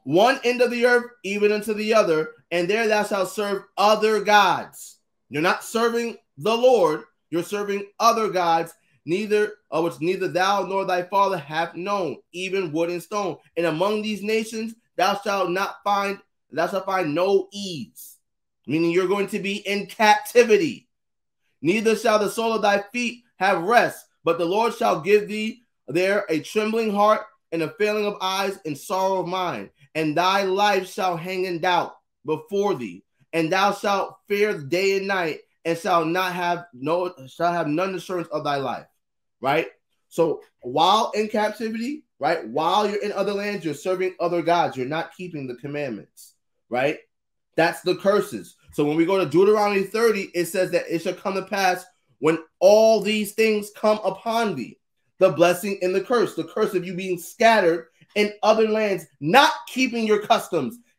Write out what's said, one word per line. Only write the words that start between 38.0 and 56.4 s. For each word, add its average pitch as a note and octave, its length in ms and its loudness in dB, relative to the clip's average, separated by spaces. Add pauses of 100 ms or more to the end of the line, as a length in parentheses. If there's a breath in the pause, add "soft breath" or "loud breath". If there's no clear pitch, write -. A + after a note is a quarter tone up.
of D3 160 -6
thy C#3+ 120 -2
life. A#2 300 -6 (540)
Right? D3 280 0 (400)
So D#3+ 340 0 (180)
while F3 540 2
in G#3+ 140 -2
captivity, A3 760 -4 (140)
right, D3+ 300 -2
while F3 400 0
you're G3+ 140 -4
in G3+ 100 -4
other G3 220 -2
lands, G3+ 300 -4
you're D3+ 100 -4
serving F#3 440 -4
other E3+ 240 -2
gods. D3+ 340 0
You're B2+ 100 -4
not D#3+ 300 -6
keeping D#3+ 300 -12
the B2 100 -10
commandments, C#3+ 800 -10 (340)
right? C3 300 -2 (580)
That's E3+ 260 2
the F3 140 0
curses. G3 600 0 (160 soft breath)
So D3+ 120 0
when D3+ 120 0
we E3 100 4
go G3 120 2
to E3+ 120 0
Deuteronomy G3+ 540 4
thirty, G#3+ 500 0
it F3 120 0
says F3+ 260 -2
that E3+ 160 0
it E3 140 -2
shall F3+ 120 -4
come F#3+ 200 -6
to F#3 80 -4
pass F#3 420 0 (360)
when D#3+ 180 2 (200)
all G#3+ 420 8
these G#3+ 320 -2
things G#3+ 440 0
come G#3+ 260 2
upon G#3+ 540 -2
thee, G#2+ 220 -10 (400)
the F#3 120 6
blessing F3+ 520 2
and F#3 120 0
the F#3+ 60 2
curse, G#3+ 340 0
the D#3+ 100 -6